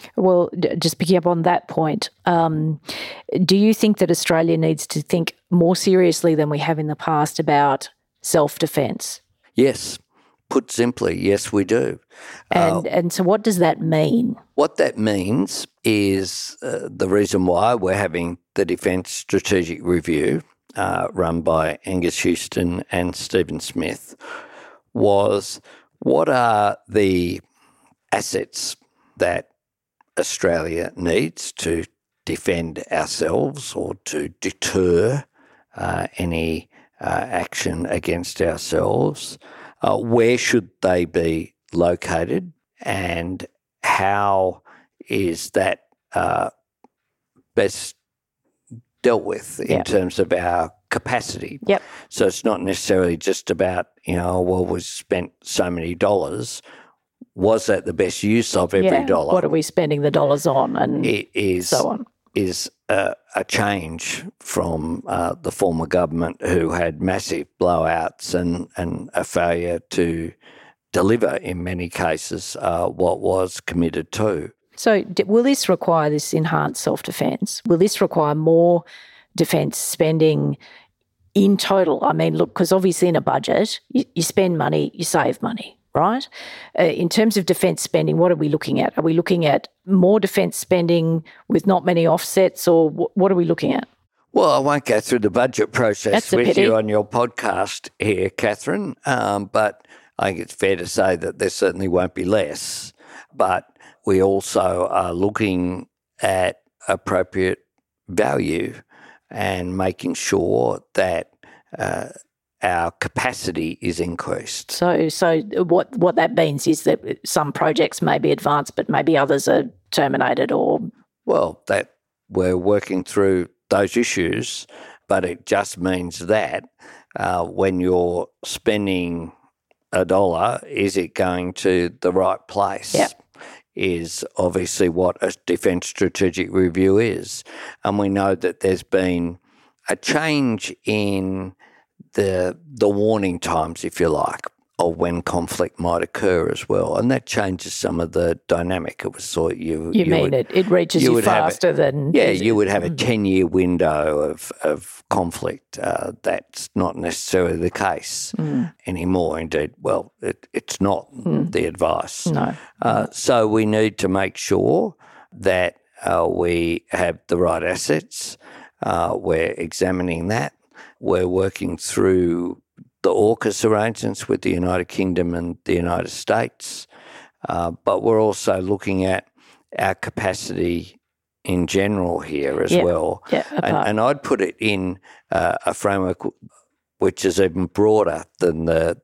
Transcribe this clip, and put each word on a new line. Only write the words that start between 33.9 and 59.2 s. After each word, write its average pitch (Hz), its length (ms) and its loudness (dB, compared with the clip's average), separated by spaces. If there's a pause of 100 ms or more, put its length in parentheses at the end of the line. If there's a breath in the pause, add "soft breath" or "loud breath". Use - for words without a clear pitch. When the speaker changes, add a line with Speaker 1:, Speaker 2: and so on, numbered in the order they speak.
Speaker 2:
to - 240 -8 (120)
deter, 95 840 0 (500 soft breath)
uh, 87 320 -4 (100)
any, 82 520 -4 (300 soft breath)
uh, - 60 -8 (240)
action 87 560 -6
against 87 560 -4
ourselves? 98 960 -2 (440 loud breath)
Uh, 101 160 2
where 117 400 4
should 110 320 0 (120)
they 90 240 4
be 82 480 -2 (180)
located, 87 800 -2 (300)
and 90 640 -6 (380)
how 98 800 2 (460 soft breath)
is 92 440 -2
that, 95 320 0 (300)
uh, 87 360 0 (1080)
best - 400 0 (1080)
dealt 117 220 4
with - 360 -8
in - 180 -2
Speaker 1:
Yep. - 80 -2
Speaker 2:
terms 92 340 0
of 92 140 0
our 87 380 0 (180)
capacity? - 800 -6
Speaker 1:
Yep. 196 140 2 (280 loud breath)
Speaker 2:
So - 180 2
it's - 160 -4
not 101 180 0
necessarily 92 560 0
just - 320 -4
about, 90 380 0 (160)
you 90 140 -2
know, 90 240 0
well, 90 240 2
we've 90 180 -4
spent - 480 -4 (120)
so - 260 -2
many 87 260 -4
dollars. 92 680 -2 (720 loud breath)
Was 110 320 2
that 98 180 2
the 92 80 -4
best 90 300 0
use 110 340 2
of 90 160 0
every 95 160 4
Speaker 1:
Yeah. - 160 2
Speaker 2:
dollar? 90 280 2